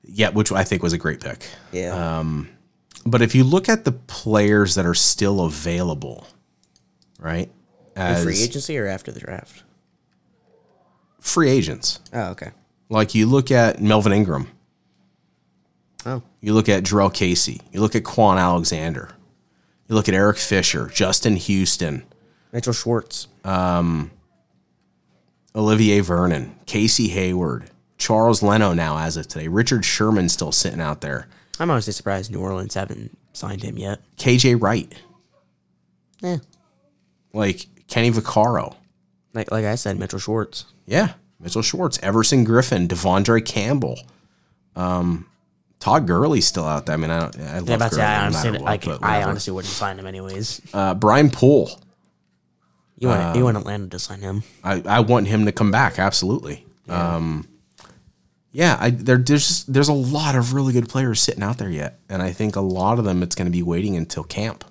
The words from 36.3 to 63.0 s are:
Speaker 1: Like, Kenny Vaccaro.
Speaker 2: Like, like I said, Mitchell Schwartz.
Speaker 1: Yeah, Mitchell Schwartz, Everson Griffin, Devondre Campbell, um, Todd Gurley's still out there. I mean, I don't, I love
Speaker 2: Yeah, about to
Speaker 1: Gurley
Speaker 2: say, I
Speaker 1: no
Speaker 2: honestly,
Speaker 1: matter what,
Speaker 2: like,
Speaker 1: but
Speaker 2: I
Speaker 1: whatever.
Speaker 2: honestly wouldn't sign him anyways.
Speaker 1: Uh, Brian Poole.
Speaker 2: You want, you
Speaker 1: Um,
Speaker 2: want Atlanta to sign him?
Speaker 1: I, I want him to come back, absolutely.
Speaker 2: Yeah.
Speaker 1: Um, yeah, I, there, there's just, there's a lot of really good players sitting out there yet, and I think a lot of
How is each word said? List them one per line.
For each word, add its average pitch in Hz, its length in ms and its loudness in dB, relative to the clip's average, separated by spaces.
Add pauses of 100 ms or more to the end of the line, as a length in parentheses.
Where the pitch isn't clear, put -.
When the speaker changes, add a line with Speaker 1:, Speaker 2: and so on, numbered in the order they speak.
Speaker 1:
Like, 101 340 -2 (200)
Kenny 117 240 2
Vaccaro. 110 640 0 (580)
Speaker 2:
Like, 110 180 -6
like 110 140 -2
I 104 100 -2
said, 101 220 -6
Mitchell 95 220 -8
Schwartz. 107 460 -6 (220)
Speaker 1:
Yeah, 175 260 0 (260)
Mitchell 98 240 -6
Schwartz, 156 400 -2
Everson 113 400 4
Griffin, 113 440 2
Devondre 95 560 2
Campbell, 107 560 -4 (760)
um, 90 500 -2 (540)
Todd 123 260 2
Gurley's 107 400 2
still 82 200 -2
out 73 200 -4
there. 78 80 -4
I 78 40 -2
mean, 80 120 -4
I 82 120 -2
don't, 67 180 -8
I 76 200 -10
love 87 100 -8
Speaker 2:
Yeah, 117 60 0
about 110 160 0
to 110 40 -2
Speaker 1:
Gurley 113 60 0
Speaker 2:
say, 107 40 2
I 107 140 2
Speaker 1:
no 101 60 0
Speaker 2:
honestly, 104 260 0
Speaker 1:
matter - 120 -6
what, 85 60 -2
Speaker 2:
like, 104 160 -4
Speaker 1:
but 78 180 -6
Speaker 2:
I 101 100 0
Speaker 1:
whatever. 101 180 0
Speaker 2:
honestly 98 220 -6
wouldn't 95 200 -8
sign 95 260 -6
him 95 80 -14
anyways. 95 540 -10 (120)
Speaker 1:
Uh, 98 200 0
Brian 117 380 6
Poole. 127 400 4 (1300)
Speaker 2:
You 127 100 0
want, 87 260 2
you 123 60 4
Speaker 1:
Um, 127 40 4
Speaker 2:
want 110 120 2
Atlanta 101 300 -8
to 90 120 -12
sign 101 220 -10
him? 98 220 -6 (200)
Speaker 1:
I, 95 220 0
I 104 160 4
want 107 260 4
him 107 180 4
to 104 60 2
come 104 200 2
back, 127 280 2
absolutely. 92 680 -2 (220)
Speaker 2:
Yeah. 85 280 -2
Speaker 1:
Um, 80 320 -4 (1040)
yeah, 156 280 2
I, 120 120 2
there, 123 260 2
there's 143 300 2
just, - 260 -4
there's 143 160 4
a 151 40 2
lot 143 420 0
of 123 180 2
really 135 180 0
good 120 160 2
players 127 320 -2
sitting - 240 -2
out 113 140 -4
there 101 140 -6
yet, 73 280 -8 (100)
and 95 120 -4
I 90 100 -2
think 104 240 -4
a 98 60 -2
lot 95 380 0
of 107 60 0